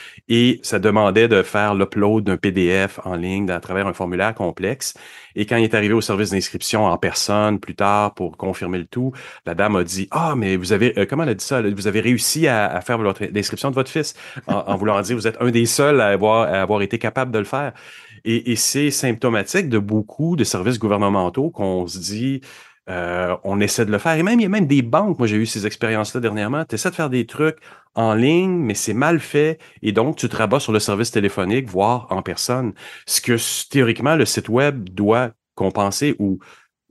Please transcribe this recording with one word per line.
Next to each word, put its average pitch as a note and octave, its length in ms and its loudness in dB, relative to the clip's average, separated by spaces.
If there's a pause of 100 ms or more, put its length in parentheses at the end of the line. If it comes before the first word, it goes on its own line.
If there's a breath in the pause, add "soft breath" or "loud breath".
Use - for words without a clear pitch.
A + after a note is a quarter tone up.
(280 loud breath)
et A#2+ 340 4
ça - 160 -2
demandait G#2 480 4
de G#2 160 6
faire G#2 320 0
l'upload G2+ 500 2
d'un F#2+ 120 0
P G2 160 0
D F#2 340 2
F - 180 -8
en F#2 120 -6
ligne F#2 340 -2
à E2+ 100 -4
travers F#2+ 260 -4
un F#2 60 -4
formulaire F#2 420 -2
complexe. F#2 600 -4 (400 loud breath)
Et G#2 120 -2
quand A#2+ 100 0
il A2+ 80 4
est A2 100 0
arrivé G#2 200 2
au A2+ 60 4
service G2+ 300 -2
d'inscription G2 560 -2
en E2+ 100 2
personne G#2 600 0
plus - 160 -12
tard G2+ 400 2
pour E2+ 220 -8
confirmer F#2 420 -6
le E2 80 -8
tout, B2+ 260 -6 (340 loud breath)
la E2+ 80 -4
dame G2+ 220 2
a F2+ 80 2
dit, « F#2 260 -6
Ah, D#3+ 260 -2
mais F#2+ 200 0
vous F#2 160 0
avez, A2 260 2
euh, G2 80 2
comment D#3 180 -2
elle C#3 60 0
a G#2+ 40 0
dit F#2 100 -10
ça, C3 160 -2
là ? G#2 140 0
Vous G2 140 -4
avez G#2 120 0
réussi B2 460 0
à, A2 200 2
à - 160 -2
faire A#2 160 -2
votre, G#2 260 -2
l'inscription G#2 460 -4
de B2+ 40 -4
votre C3 160 -2
fils », D3+ 240 -4 (320 loud breath)
en, A2+ 200 0
en G2+ 100 -2
voulant G2+ 240 2
dire, « G#2+ 160 -2
Vous G#2+ 100 -2
êtes A2+ 140 -2
un B2 100 2
des A#2 160 4
seuls C#3+ 340 4
à G#2 80 4
avoir, G#2+ 340 4
à F#2+ 200 0
avoir G2+ 200 0
été G#2+ 160 -2
capable B2+ 340 -2
de A2 60 0
le G#2 60 0
faire. » C3+ 280 -6 (560 loud breath)
Et, A#2 220 -2
et A2 60 0
c'est C#3+ 340 0
symptomatique B2 800 0
de A2+ 100 2
beaucoup G#2+ 580 -2
de B2 60 2
services G#2 380 -2
gouvernementaux G2+ 720 0
qu'on F#2 360 -4
se F2+ 120 -12
dit, A2+ 420 -6 (500 loud breath)
euh, F2+ 540 -4
on G2 160 0
essaie G#2 260 0
de G#2 60 -2
le G#2 60 2
faire. D#3+ 180 0
Et E3 80 2
même, A#3 160 2
il - 20 4
y G3+ 40 2
a - 20 0
même G3 180 2
des C#3 160 4
banques, D#3+ 360 0
moi A#2 100 2
j'ai G#2+ 80 0
eu A2+ 100 2
ces G#2+ 180 -6
expériences-là A2 560 -2
dernièrement, A2+ 440 -2
t'essaies D#3 260 -4
de F#3 60 -14
faire D3+ 140 -2
des B2 160 0
trucs D#3 320 -2 (360 loud breath)
en A2 200 2
ligne, E3 360 4
mais D3 240 0
c'est - 200 -4
mal D3+ 260 2
fait, D#3 380 0 (220 loud breath)
et G#2+ 120 0
donc A#2 240 2
tu A#2+ 120 -2
te - 80 -6
rabats A2 220 2
sur A#2 140 -4
le G#2+ 80 4
service G#2+ 320 -2
téléphonique, G#2 560 0
voire G#2+ 420 0
en F#2 100 -2
personne. B2 520 -4 (340 loud breath)
Ce - 140 -2
que A#2+ 140 2
s-, - 360 -4
théoriquement, C3 460 2
le D3+ 80 4
site - 240 -4
web B2 400 0
doit G#2+ 420 2 (240)
compenser, G2 640 0
ou, F#2+ 200 0 (520 loud breath)